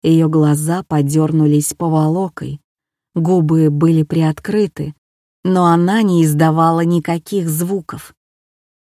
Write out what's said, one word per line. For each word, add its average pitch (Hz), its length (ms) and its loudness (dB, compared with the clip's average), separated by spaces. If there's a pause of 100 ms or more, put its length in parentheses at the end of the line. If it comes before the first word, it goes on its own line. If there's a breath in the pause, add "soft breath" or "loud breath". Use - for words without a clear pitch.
Её 160 280 2
глаза 156 540 0
подёрнулись 151 880 0
поволокой, 156 880 -4 (540)
губы 160 540 2
были 160 340 2
приоткрыты, 160 920 -4 (480)
но 185 220 2
она 175 380 2
не 175 200 2
издавала 160 580 2
никаких 170 680 -2
звуков. 175 640 -8 (680)